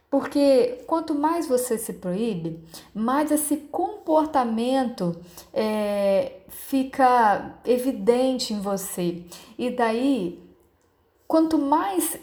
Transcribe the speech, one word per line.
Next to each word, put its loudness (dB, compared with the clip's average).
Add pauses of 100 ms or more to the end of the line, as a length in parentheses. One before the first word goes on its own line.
(100)
Porque 2
quanto -2
mais 0
você 0
se -8
proíbe, -4 (300)
mais 0
esse 0
comportamento, 0 (380)
é, 0
fica 2 (100)
evidente 0
em -4
você. -4 (340)
E -4
daí, 0 (840)
quanto 2
mais 0